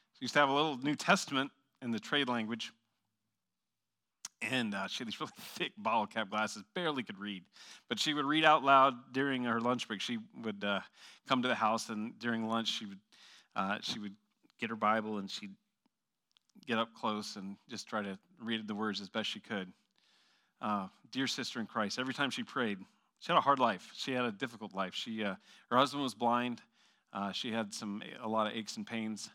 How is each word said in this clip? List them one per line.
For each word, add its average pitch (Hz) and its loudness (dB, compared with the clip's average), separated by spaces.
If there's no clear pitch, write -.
she - -12
used 120 -2
to 147 8
have 143 8
a 135 4
little 147 4
New 143 0
Testament 139 2
in 120 -4
the 107 -2
trade 143 0
language. 113 -2
And, 113 0
uh, 95 -2
she - -6
had 131 -8
these 107 -6
really 160 -6
<laughs> - -20
thick - -8
bottle 117 2
cap 107 -4
glasses, 107 -2
barely 156 0
could 208 -12
read. 139 -6
But 117 -2
she 151 0
would 147 0
read 156 4
out 151 8
loud 135 8
during 131 0
her 117 2
lunch 120 0
break. 101 -6
She 120 -4
would, 104 -6
uh, 101 0
come 127 4
to 127 2
the 123 4
house, 110 2
and 113 -6
during 113 -2
lunch, 113 0
she - -4
would, 98 -12
uh, 101 -2
she - -6
would 104 -10
get 113 -4
her 113 -6
Bible, 107 2
and 98 -6
she'd 98 -10
get 117 0
up 113 0
close 107 -4
and 98 -10
just 107 -10
try 107 -2
to 98 -6
read 110 -2
the 107 -4
words 104 -2
as 98 -10
best 107 -4
she 110 -8
could. 95 -6
Uh, 101 -2
dear 135 0
sister 123 -4
in 107 -4
Christ, 104 -2
every 131 -2
time 139 0
she 123 -6
prayed, 113 -2
she - -2
had - 6
a - 4
hard 139 4
life. 110 2
She - -6
had 127 0
a 117 0
difficult 110 -8
life. 95 -4
She, 110 -4
uh, 98 -2
her 120 4
husband 139 4
was 127 -2
blind. 120 2
Uh, 98 -4
she 120 -6
had 110 -2
some, 104 -6
a 117 -6
lot 110 2
of 107 -2
aches 110 -8
and 104 -8
pains, 110 -6